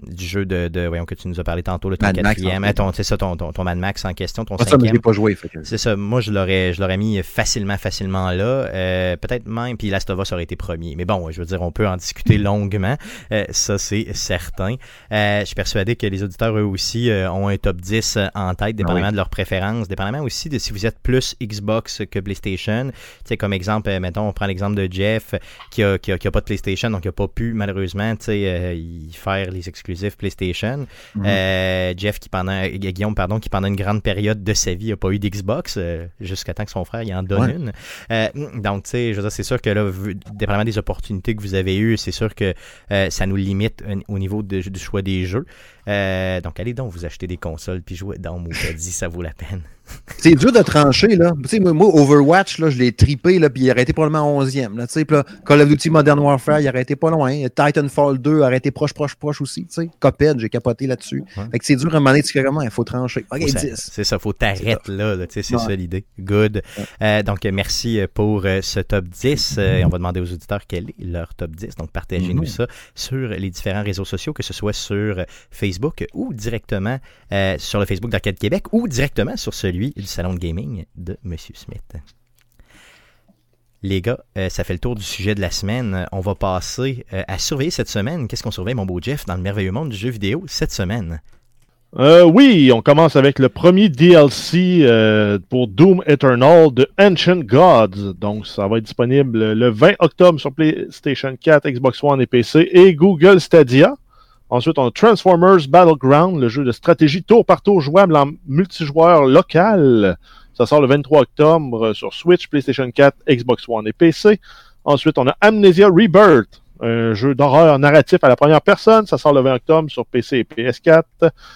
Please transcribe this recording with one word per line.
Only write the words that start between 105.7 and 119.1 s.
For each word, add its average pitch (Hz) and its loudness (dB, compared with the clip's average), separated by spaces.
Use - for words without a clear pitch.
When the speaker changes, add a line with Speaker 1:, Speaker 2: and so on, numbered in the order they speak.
Speaker 3:
le 120 2
jeu 135 -4
de 123 0
stratégie 160 2
tour 226 6
par 175 4
tour 196 2
jouable 160 4
en 143 4
multijoueur 160 4
local. 139 4
Ça 120 0
sort 147 4
le 139 4
vingt-trois 143 4
octobre 131 2
sur - -10
Switch, 175 2
PlayStation 131 -2
quatre, 139 4
Xbox 123 0
One 110 -4
et 113 -4
P 165 4
C. 208 4
Ensuite, 143 2
on 127 2
a 131 0
Amnesia 208 6
Rebirth, 180 6
un 117 0
jeu 123 0
d'horreur 143 6
narratif 143 4
à 143 6
la 123 6
première 151 6
personne. 220 4
Ça 151 -2